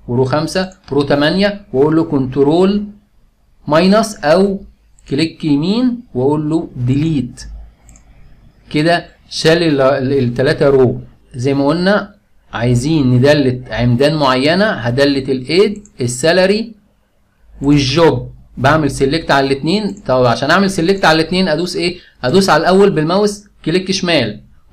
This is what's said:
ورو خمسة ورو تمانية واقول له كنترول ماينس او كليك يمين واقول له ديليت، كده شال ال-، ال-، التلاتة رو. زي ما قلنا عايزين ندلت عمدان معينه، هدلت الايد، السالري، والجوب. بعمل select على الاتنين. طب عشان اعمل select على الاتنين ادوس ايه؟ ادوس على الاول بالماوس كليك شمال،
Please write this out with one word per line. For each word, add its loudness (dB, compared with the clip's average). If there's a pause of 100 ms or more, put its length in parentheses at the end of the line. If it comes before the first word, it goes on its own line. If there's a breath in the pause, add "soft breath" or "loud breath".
ورو 0
خمسة -4 (220)
ورو 0
تمانية -2
واقول 2
له 2
كنترول 0 (840)
ماينس 2
او 0 (500)
كليك -4
يمين 0 (140)
واقول 0
له -2
ديليت، -2 (1300)
كده 0 (240)
شال 0
ال-، 2
ال-، 2
التلاتة 0
رو. 2 (340)
زي -2
ما 0
قلنا 0 (360)
عايزين 0
ندلت 2
عمدان 0
معينه، 0
هدلت -2
الايد، -2 (180)
السالري، 0 (880)
والجوب. 2 (260)
بعمل 0
select -2
على 2
الاتنين. -2 (120)
طب 2
عشان -2
اعمل 2
select -2
على 2
الاتنين -2
ادوس -4
ايه؟ -4 (260 loud breath)
ادوس 2
على 4
الاول 4
بالماوس -2 (200)
كليك -2
شمال، -2 (320)